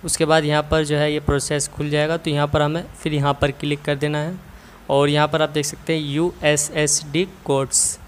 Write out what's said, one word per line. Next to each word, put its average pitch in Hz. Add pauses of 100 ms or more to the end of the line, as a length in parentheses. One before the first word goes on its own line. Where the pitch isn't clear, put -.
उसके 165
बाद 156
यहाँ 147
पर 160
जो 147
है 151
ये 151
प्रोसेस 143
खुल 151
जाएगा, 151
तो 165
यहाँ 147
पर 151
हमें 156 (100)
फिर -
यहाँ 143
पर 143
क्लिक 147
कर 147
देना 151
है 170 (520)
और 143
यहाँ 147
पर 156
आप 151
देख 147
सकते -
हैं 156
यूएसएसडी 151 (180)
कोड्स -